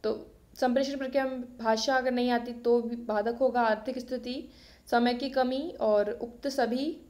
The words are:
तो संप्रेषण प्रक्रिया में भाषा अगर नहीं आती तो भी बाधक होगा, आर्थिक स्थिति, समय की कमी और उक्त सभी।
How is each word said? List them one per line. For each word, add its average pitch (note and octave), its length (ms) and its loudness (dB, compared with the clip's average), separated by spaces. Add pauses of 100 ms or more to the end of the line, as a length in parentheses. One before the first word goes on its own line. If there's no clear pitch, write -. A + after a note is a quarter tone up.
तो - 320 -4 (180)
संप्रेषण C4+ 440 2
प्रक्रिया C4+ 260 0
में C4 340 -6
भाषा A3+ 380 2
अगर B3+ 140 2
नहीं B3 200 2
आती A#3+ 220 0
तो A#3+ 300 2
भी A#3 140 -4
बाधक A3 440 -2
होगा, B3 200 4
आर्थिक A3+ 380 0
स्थिति, B3 500 -8 (380)
समय A#3+ 280 2
की B3+ 160 -4
कमी C4 400 0 (100)
और G#3 300 4
उक्त - 380 -8
सभी। C4+ 600 -2